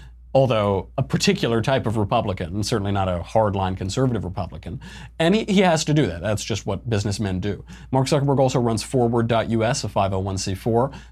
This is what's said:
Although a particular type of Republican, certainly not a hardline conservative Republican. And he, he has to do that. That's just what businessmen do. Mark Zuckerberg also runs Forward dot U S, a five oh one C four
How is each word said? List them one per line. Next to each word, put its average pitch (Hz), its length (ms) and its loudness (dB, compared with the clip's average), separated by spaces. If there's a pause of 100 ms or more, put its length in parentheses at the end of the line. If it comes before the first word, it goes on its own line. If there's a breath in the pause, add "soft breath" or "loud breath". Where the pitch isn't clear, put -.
(340 loud breath)
Although 107 560 4 (100)
a - 20 2
particular 131 600 2
type 135 240 0
of 110 100 -2
Republican, 101 640 -2
certainly 101 300 -2
not 98 160 0
a 87 140 -2
hardline 98 540 0
conservative 110 480 -2
Republican. 90 560 -10 (380 loud breath)
And 165 160 4
he, 220 120 0
he 202 160 4
has 165 240 4
to 151 100 2
do 147 100 4
that. 82 160 -4
That's 101 220 -2
just - 240 -6
what 98 200 -4
businessmen 98 520 -2
do. 98 260 -4 (260 loud breath)
Mark 131 140 2
Zuckerberg 139 320 2
also 131 220 2
runs 113 240 0
Forward 120 440 2
dot 110 220 2
U 113 140 2
S, 120 200 0
a 107 60 -6
five 98 240 0
oh 95 60 0
one 98 180 -4
C 95 160 -4
four 120 380 0 (200 loud breath)